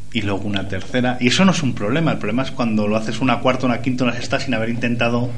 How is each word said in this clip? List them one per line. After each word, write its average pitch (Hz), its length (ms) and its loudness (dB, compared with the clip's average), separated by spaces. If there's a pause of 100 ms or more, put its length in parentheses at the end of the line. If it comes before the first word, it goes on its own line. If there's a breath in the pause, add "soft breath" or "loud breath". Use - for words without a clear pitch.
(140)
y 113 80 0
luego 101 260 -2
una 98 220 -2
tercera, 123 500 -2
y 123 80 4
eso 143 160 4
no 190 80 6
es - 100 0
un 127 120 0
problema. 123 400 0
El 107 60 -4
problema 117 240 0
es - 80 -4
cuando 107 360 0
lo 107 80 2
haces 110 240 -2
una 120 220 2
cuarta, 127 240 2
una 117 160 0
quinta, 127 240 0
una 120 80 0
sexta - 260 -2
sin - 140 -4
haber 113 160 -2
intentado 120 680 0